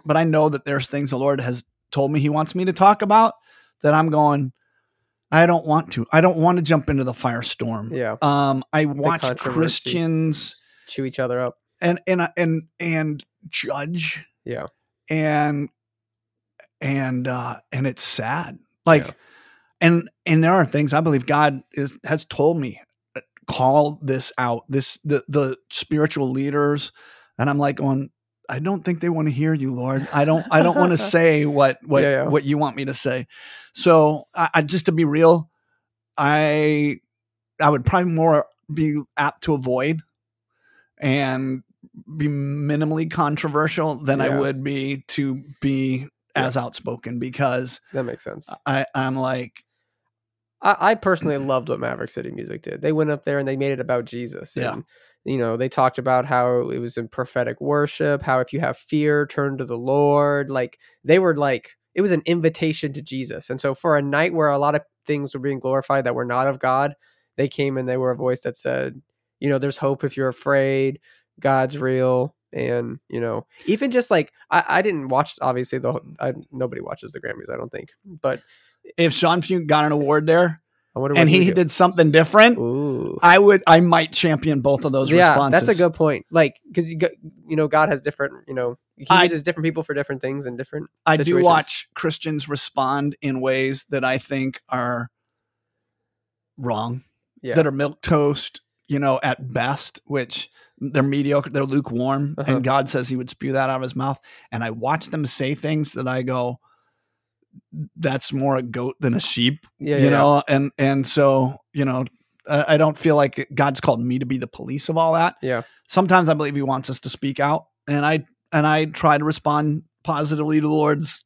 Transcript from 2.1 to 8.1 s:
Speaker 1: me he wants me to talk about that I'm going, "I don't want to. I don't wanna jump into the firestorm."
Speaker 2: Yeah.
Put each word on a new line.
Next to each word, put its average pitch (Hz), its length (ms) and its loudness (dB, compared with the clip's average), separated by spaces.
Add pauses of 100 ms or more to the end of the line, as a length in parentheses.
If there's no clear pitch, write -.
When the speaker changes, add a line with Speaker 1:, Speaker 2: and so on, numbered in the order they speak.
Speaker 1:
me 151 80 0
he 147 100 0
wants 156 260 -2
me 185 100 -2
to 185 80 -2
talk 208 300 4
about 214 320 4 (480)
that 147 100 4
I'm 160 160 4
going, 147 420 2 (800)
"I 160 140 6
don't 170 200 2
want 156 280 0
to. 117 180 -4
I 156 100 6
don't 180 160 4
wanna 175 260 4
jump 151 260 2
into 139 140 0
the 127 100 -4
firestorm." 117 800 -6
Speaker 2:
Yeah. 113 280 -4